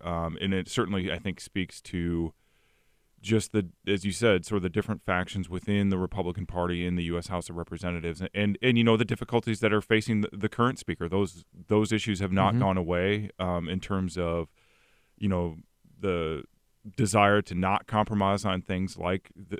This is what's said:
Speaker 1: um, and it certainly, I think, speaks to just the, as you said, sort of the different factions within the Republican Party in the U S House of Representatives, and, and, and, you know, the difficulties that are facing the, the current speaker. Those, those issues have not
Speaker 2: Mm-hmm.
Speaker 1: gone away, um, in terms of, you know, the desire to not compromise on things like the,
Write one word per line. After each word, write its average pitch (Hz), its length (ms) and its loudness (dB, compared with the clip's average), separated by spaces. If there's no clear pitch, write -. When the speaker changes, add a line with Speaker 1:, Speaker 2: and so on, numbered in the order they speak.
Speaker 1:
um, 85 360 -4
and 95 120 0
it 92 140 -2
certainly, 95 420 -2
I 82 80 -4
think, 92 220 -8
speaks - 440 -6
to 85 500 -2
just 110 300 0
the, 101 160 2
as 101 200 0
you 98 80 -2
said, 98 320 4
sort 107 100 -2
of 92 80 0
the 92 60 -2
different 101 340 -2
factions 90 460 -2
within 101 400 0
the 95 80 2
Republican 90 480 -2
Party 87 400 -2
in 90 100 0
the 87 80 0
U 85 140 -2
S 87 100 -6
House 90 220 -6
of 85 80 -10
Representatives, 85 640 -6
and, 92 120 -6
and, 101 280 2
and, 123 160 4
you 117 80 6
know, 113 100 8
the 110 80 2
difficulties 113 560 -2
that 107 140 4
are 107 80 4
facing 110 400 0
the, - 100 -2
the 104 160 -4
current 123 320 0
speaker. 82 300 -6
Those, 90 340 -2
those 107 240 4
issues 101 300 0
have 95 100 -2
not 98 220 4
Speaker 2:
Mm-hmm. 120 80 2
Speaker 1:
gone 95 160 2
away, 92 600 0
um, 87 300 -2
in 92 140 -2
terms 92 360 -2
of, 85 300 -2
you 104 100 -2
know, 87 300 -2
the 82 440 -2
desire 104 460 6
to 92 140 -8
not 92 320 0
compromise 101 580 2
on 92 160 0
things 92 360 -4
like 90 380 -4
the, 90 240 -12